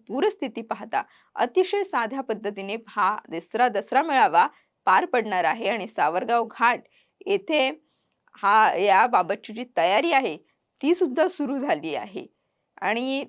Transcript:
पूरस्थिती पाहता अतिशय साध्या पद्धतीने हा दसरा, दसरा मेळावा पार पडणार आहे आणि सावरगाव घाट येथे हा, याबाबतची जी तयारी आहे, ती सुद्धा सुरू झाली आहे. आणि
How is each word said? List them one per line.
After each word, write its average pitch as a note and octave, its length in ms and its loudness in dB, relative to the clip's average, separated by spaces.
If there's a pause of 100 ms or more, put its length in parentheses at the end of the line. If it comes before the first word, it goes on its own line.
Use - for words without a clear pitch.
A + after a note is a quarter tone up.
पूरस्थिती C4 540 -4
पाहता A3+ 400 -6 (320)
अतिशय F#4 480 0
साध्या C4 380 -4
पद्धतीने G#3 560 -6 (120)
हा G3+ 280 0 (120)
दसरा, A3 400 -2
दसरा A#3 340 0
मेळावा A3+ 440 4 (380)
पार G3 200 4
पडणार G#3+ 400 0
आहे E3 240 -2
आणि G#3 180 -4
सावरगाव G#3 580 -2
घाट A#3 380 0 (440)
येथे C#4 580 -2 (500)
हा, G#3 400 4
याबाबतची G3+ 800 2
जी A#3 120 -10 (120)
तयारी G#3 360 2
आहे, B3 240 0 (460)
ती D#4 120 2
सुद्धा E4 340 0
सुरू C#4 300 -6
झाली D#3+ 360 -4
आहे. - 440 -10 (420)
आणि B3+ 480 -4